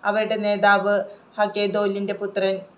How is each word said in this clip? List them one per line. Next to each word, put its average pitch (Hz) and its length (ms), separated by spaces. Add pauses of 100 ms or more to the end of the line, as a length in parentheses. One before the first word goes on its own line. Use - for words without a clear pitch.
അവരുടെ 214 320
നേതാവ് 202 640 (360)
ഹഗേദോലിന്റെ 202 760
പുത്രൻ 196 460 (180)